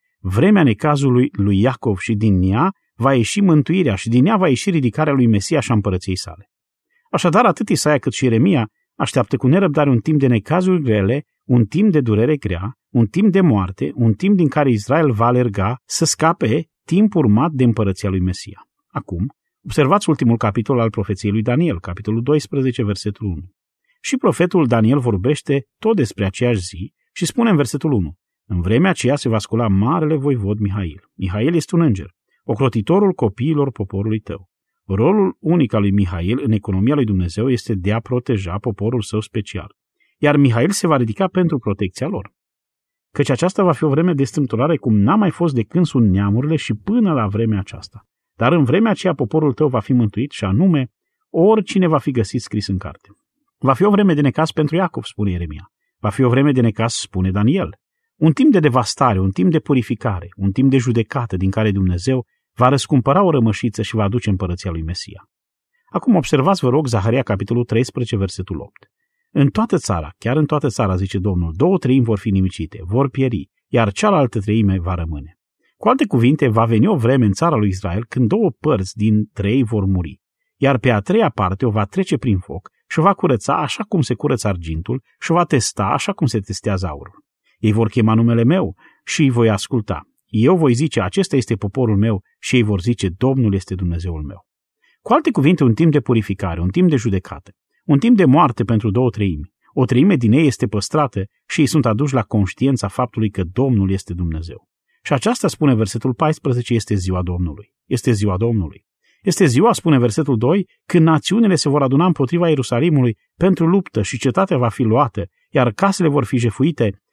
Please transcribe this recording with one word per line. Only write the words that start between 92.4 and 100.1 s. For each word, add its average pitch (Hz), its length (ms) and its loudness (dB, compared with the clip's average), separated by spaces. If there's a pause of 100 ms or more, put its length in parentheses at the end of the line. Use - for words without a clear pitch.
ei 120 80 4
vor 104 180 0
zice, 107 360 -2
Domnul 127 360 0
este 95 220 -4
Dumnezeul 85 480 -6
meu." 69 220 -14 (560)
Cu - 120 0
alte 302 180 2
cuvinte, 156 320 2
un 120 100 4
timp 160 180 2
de 143 80 2
purificare, 104 640 -2
un 90 80 0
timp 175 200 2
de 151 60 0
judecată, 104 560 -4 (320)
un 143 160 2
timp 233 180 4
de 185 80 4
moarte 135 380 4
pentru 107 280 0
două 123 180 2
treimi. 87 440 -4 (200)
O 135 120 2
treime 151 300 4